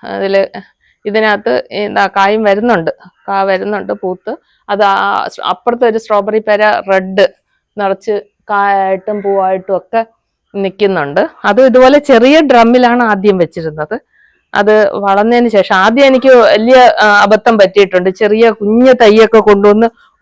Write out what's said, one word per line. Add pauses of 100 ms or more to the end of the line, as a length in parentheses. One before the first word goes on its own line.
അതില് (600)
ഇതിനകത്ത്
ഈ,
ദാ
കായും
വരുന്നുണ്ട്, (380)
കാ
വരുന്നുണ്ട്
പൂത്ത്. (320)
അത്
ആ (200)
അപ്പുറത്തെ
ഒരു
സ്ട്രോബെറി
പേര
റെഡ് (500)
നിറച്ച് (300)
കായായിട്ടും
പൂവായിട്ടും
ഒക്കെ (480)
നിൽക്കുന്നുണ്ട്. (160)
അത്
ഇതുപോലെ
ചെറിയ
ഡ്രമ്മിലാണ്
ആദ്യം
വെച്ചിരുന്നത്. (540)
അത്
വളർന്നതിന്
ശേഷം
ആദ്യം
എനിക്ക്
വലിയ,
ആ,
അബദ്ധം
പറ്റിയിട്ടുണ്ട്.
ചെറിയ
കുഞ്ഞു
തൈയൊക്കെ
കൊണ്ടുവന്ന് (360)